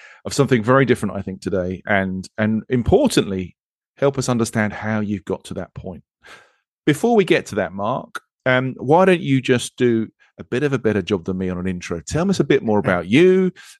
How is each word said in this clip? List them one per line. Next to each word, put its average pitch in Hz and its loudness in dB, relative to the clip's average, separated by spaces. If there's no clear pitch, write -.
of - -8
something 127 2
very 131 4
different, 110 0
I 101 -6
think, 95 -10
today. 92 -4
And, 95 -2
and 107 -2
importantly, 120 0
help 139 0
us 127 -4
understand 113 -2
how 107 -4
you've 101 -4
got - -8
to - -14
that 90 -10
point. 85 -16
Before 220 2
we 196 4
get 160 0
to - -12
that, 92 -2
Mark, 104 -8
um, 131 0
why 165 4
don't 180 4
you 135 0
just 123 -2
do 117 2
a - -16
bit 123 -4
of 143 0
a 127 0
better 104 0
job 87 -2
than 92 -4
me 92 -4
on 90 -6
an 90 -6
intro? 87 -6
Tell 165 -2
us 180 0
a - 2
bit 139 2
more 107 2
about 90 0
you, 185 4